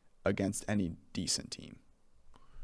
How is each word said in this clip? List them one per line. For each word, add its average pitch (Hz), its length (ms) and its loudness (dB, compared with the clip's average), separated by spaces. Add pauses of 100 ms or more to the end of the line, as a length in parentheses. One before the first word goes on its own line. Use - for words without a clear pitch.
(240)
against 98 440 4
any 101 240 4 (200)
decent - 380 0
team. - 260 -10 (880)